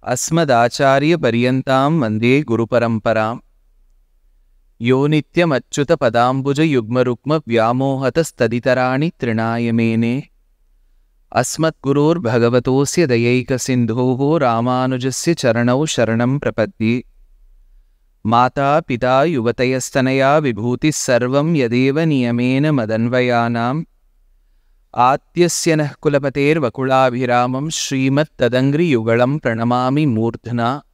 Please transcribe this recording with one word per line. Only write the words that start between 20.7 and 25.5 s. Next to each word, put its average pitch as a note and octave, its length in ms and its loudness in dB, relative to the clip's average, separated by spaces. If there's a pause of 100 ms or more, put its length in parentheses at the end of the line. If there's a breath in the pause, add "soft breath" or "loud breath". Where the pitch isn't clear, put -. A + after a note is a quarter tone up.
सर्वं C3+ 680 0
यदेव C3 440 0
नियमेन C3 680 0
मदन्वयानाम्। A#2+ 1120 -2 (1080)
आत्यस्य D#3 840 0